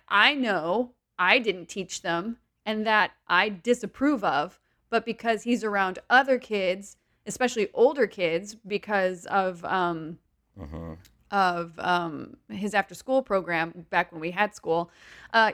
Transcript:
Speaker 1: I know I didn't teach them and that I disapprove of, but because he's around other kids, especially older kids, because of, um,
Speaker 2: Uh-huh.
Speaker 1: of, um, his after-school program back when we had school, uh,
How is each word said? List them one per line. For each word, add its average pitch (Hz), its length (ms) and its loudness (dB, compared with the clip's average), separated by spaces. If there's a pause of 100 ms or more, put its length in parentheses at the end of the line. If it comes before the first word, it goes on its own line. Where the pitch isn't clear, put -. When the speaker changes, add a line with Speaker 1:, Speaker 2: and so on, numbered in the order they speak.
Speaker 1:
I 226 260 4
know 220 560 0 (280)
I 185 200 4
didn't 190 300 -2
teach - 340 -10
them 180 360 -4 (280)
and 214 200 -4
that 214 260 2 (160)
I 185 220 2
disapprove 240 720 0
of, 151 360 -2 (300)
but 226 160 0
because 226 380 -4
he's 233 180 0
around 196 380 -2 (100)
other 262 300 6
kids, 196 560 -4 (280)
especially 233 480 -2
older 262 360 4
kids, 185 480 -4
because 190 680 -4
of, 185 380 -2
um, 170 540 -4 (420)
Speaker 2:
Uh-huh. 80 360 -12 (360)
Speaker 1:
of, 175 480 0
um, 175 560 -4 (140)
his 202 220 -6
after-school 208 500 0
program 170 680 -2
back 175 220 0
when 160 80 -14
we 165 100 -6
had 202 240 0
school, 165 360 -2 (420)
uh, 220 220 6